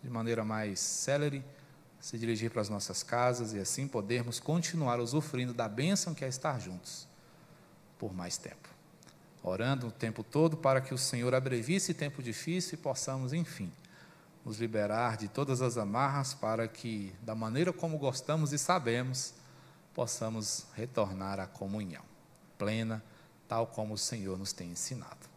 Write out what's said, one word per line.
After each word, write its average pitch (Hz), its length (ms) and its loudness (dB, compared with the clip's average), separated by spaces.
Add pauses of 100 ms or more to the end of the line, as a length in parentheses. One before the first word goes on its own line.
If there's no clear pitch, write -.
de 131 40 -8
maneira 113 360 0
mais 107 340 0
célere, 139 640 0 (540)
se - 180 -8
dirigir 113 360 2
para 110 100 2
as 104 60 0
nossas 98 340 -4
casas 120 500 2
e 104 60 -2
assim 135 300 -2
podermos 120 500 0
continuar 151 640 2
usufruindo 123 520 0
da 117 160 0
bênção 156 460 2
que 143 100 -4
é 131 40 -2
estar 131 320 -2
juntos - 480 -10 (880)
por 95 160 -4
mais 87 220 -4
tempo. - 320 -12 (760)
Orando 117 460 2
o - 20 -4
tempo 113 320 -4
todo 160 340 4
para 135 240 6
que 135 140 -4
o 127 40 -2
Senhor 123 360 2
abrevie 131 400 2
esse 180 180 2
tempo 143 300 -4
difícil 160 520 -2
e - 20 -8
possamos, 131 560 -2
enfim, 156 400 -2 (720)
nos 107 160 -6
liberar 110 560 2
de 104 100 -4
todas 131 340 2
as 127 160 2
amarras 131 560 2
para 113 360 0
que, 104 520 -6
da 113 140 -6
maneira 120 380 2
como 160 260 -2
gostamos 139 540 0
e 147 60 0
sabemos, 131 760 2 (580)
possamos 113 800 -2
retornar 98 680 0
à 92 80 -6
comunhão 98 560 -6 (520)
plena, 110 460 0 (460)
tal 113 180 2
como 107 280 -4
o 101 40 -4
Senhor 95 400 -2
nos 95 140 -4
tem 87 180 -8
ensinado. - 560 -8 (100)